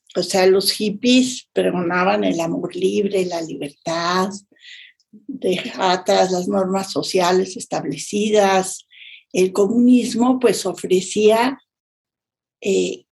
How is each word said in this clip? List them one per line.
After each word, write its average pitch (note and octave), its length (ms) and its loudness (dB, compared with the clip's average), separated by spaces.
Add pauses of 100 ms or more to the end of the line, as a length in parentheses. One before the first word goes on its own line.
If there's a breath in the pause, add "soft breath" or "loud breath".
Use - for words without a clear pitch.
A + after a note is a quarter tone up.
(160)
O - 80 -2
sea, F#3+ 240 2
los F#3+ 240 4
hippies B3 800 0
pregonaban F3+ 720 0
el F#3 160 0
amor F3 360 -4
libre, G3 500 0
la E3+ 160 -6
libertad, E3 880 -4 (1000 loud breath)
dejar F#3 720 -4
atrás F#3+ 320 2
las F3+ 160 -2
normas F#3+ 440 -2
sociales F#3 680 0
establecidas. F#3+ 1300 -2 (460 loud breath)
El F#3 180 2
comunismo, A#3+ 880 4
pues, G#3 260 2
ofrecía, G#3 960 0 (1080)
eh, F#3 460 0